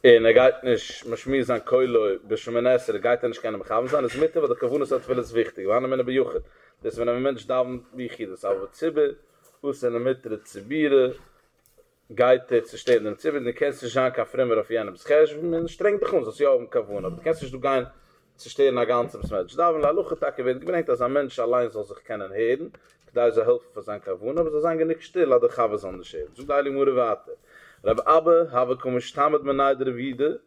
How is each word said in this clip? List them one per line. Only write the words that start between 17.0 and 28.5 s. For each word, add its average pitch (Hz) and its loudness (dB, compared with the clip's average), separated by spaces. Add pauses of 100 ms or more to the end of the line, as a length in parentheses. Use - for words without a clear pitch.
אבער 87 -8
דו - -18
קענסט 160 -4
נישט, 127 -12
דו 131 -12
גיין 135 0 (520)
צו - -20
שטיין, 123 2
א 120 2
גאנצע 117 0 (120)
מענטש. 95 -4
דא, 156 0
ווען 160 2
דער 143 4
הלכה 170 -2
טאקע 139 -4
ווערט 127 0
געברענגט, 165 -4
אז 123 0
א 123 0
מענטש 135 -2
אליין 120 0
זאל 104 -8
זיך 101 -14
קענען 101 -10
הערן, 117 0 (460)
דא 120 2
איז 110 2
ער 110 2
הילף 123 2 (100)
פאר 101 -14
זיין 104 -10
כוונה, 107 -4
אבער 160 -2
זיי 151 -2
זאגן 160 0
נישט 165 -4
שטיל, 175 -2
לאט 123 6
דער 120 4
חבר 110 -2
זיין 92 -8
דער 90 -16
שערן. 76 -12 (120)
זאגט 139 -16
דער 143 0
הייליגע 139 0
גמרא 135 2
ווייטער. 120 0 (500)
רב 110 2
אבא, 160 4